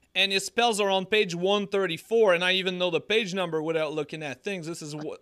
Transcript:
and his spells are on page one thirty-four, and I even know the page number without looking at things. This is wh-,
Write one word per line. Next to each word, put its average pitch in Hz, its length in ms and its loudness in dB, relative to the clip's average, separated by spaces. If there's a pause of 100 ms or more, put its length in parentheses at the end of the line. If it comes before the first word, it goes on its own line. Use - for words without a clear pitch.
(140)
and 196 180 0
his 196 140 0
spells 233 340 0
are 202 100 2
on 190 140 2
page 208 300 0
one 196 320 0
thirty-four, 196 680 2
and 170 100 2
I 180 100 2
even 185 260 0
know 180 120 2
the 160 100 0
page 208 340 0
number 165 280 -2
without 156 300 -2
looking 156 300 -6
at 135 200 -8
things. 185 240 -6
This 170 140 -8
is 151 140 -10
wh-, 151 260 -8